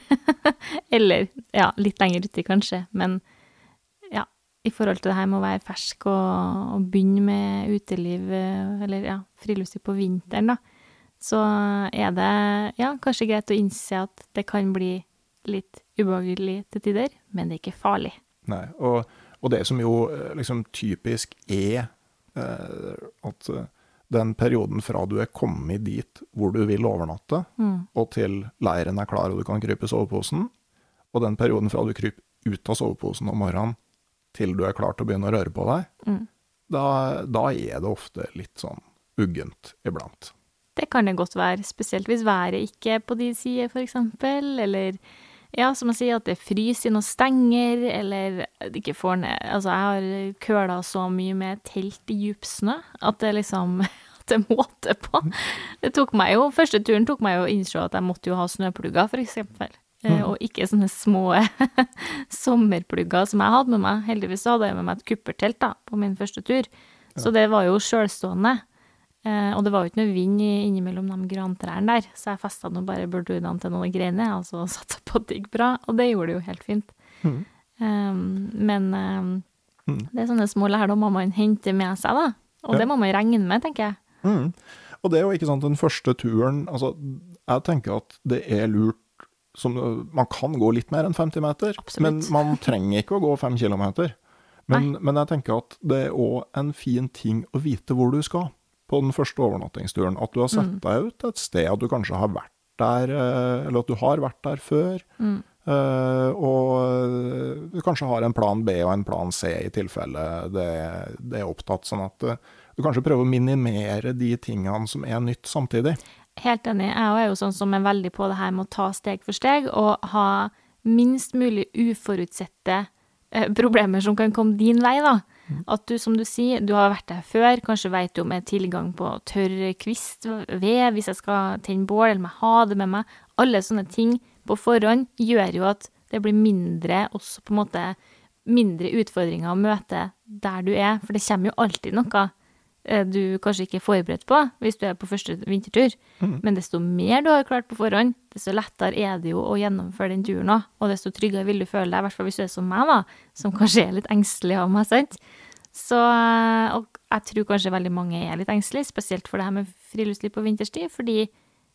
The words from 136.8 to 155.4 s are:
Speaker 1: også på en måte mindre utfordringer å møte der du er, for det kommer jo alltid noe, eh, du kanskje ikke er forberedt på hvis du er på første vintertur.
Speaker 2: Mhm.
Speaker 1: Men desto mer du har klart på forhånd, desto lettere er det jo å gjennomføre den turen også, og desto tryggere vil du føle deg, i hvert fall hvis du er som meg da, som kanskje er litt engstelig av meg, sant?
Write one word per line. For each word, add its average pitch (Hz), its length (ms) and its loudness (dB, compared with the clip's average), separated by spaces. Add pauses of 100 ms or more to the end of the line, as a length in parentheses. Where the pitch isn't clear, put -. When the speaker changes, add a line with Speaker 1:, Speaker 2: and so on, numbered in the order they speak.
Speaker 1:
også - 300 -12
på - 100 -12
en 208 140 2
måte 180 300 -6 (500)
mindre 196 460 2
utfordringer 170 600 0
å 185 60 0
møte 196 540 -2 (140)
der 202 360 -6
du 190 120 0
er, 202 260 2
for - 120 -10
det 208 100 -2
kommer 196 280 0
jo - 80 -8
alltid - 360 0
noe, 202 360 2 (540)
eh, 208 200 2
du 190 340 0
kanskje 185 300 0
ikke - 100 -6
er - 80 -4
forberedt 185 400 2
på 277 240 6 (100)
hvis 220 180 0
du 208 80 -2
er 180 80 -2
på 185 120 -12
første 196 300 -6 (100)
vintertur. 208 480 2 (260)
Speaker 2:
Mhm. 180 220 -2
Speaker 1:
Men 208 120 2
desto 175 260 -4
mer 180 420 2
du 320 80 4
har 285 140 6
klart 247 240 -4
på 226 80 -14
forhånd, 220 380 2 (200)
desto 196 180 -6
lettere 196 460 -2
er 196 220 -2
det 170 100 -4
jo 175 100 0
å 208 160 -2
gjennomføre 196 540 -2
den 190 140 -2
turen 185 260 -2
også, 214 140 4 (160)
og 208 100 2
desto 196 220 -4
tryggere 196 340 -2
vil 202 140 0
du 190 60 -2
føle 185 240 -2
deg, 185 80 0
i 196 40 0
hvert 196 100 -4
fall 190 140 -6
hvis 190 100 -4
du 208 60 -4
er 185 60 -4
som 185 200 -4
meg 202 180 2
da, 247 180 6 (300)
som 196 180 -4
kanskje 208 360 6
er 185 40 -4
litt 196 180 -4
engstelig 196 480 2
av 180 120 2
meg, 208 160 4
sant? 269 300 2 (560)